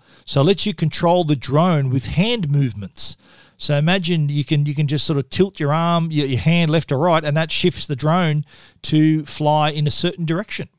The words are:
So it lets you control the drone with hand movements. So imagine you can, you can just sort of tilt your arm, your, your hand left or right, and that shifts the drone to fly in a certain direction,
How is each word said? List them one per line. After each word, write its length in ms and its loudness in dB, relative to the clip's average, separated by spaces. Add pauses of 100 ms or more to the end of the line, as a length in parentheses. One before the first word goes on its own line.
(240)
So 160 0
it 40 4
lets 200 2
you 80 -2
control 520 0
the 120 0
drone 540 0
with 160 -2
hand 440 0
movements. 640 -2 (420)
So 200 -2
imagine 500 0
you 160 -2
can, 220 0
you 80 -4
can 120 0
just 200 -2
sort 120 0
of 120 -6
tilt 280 0
your 140 0
arm, 380 0
your, 160 0
your 140 0
hand 300 2
left 220 0
or 60 2
right, 260 2
and 140 -2
that 120 -2
shifts 360 -2
the 100 -4
drone 480 0 (380)
to 420 2
fly 460 0
in 160 -2
a 40 0
certain 360 -2
direction, 420 -4 (100)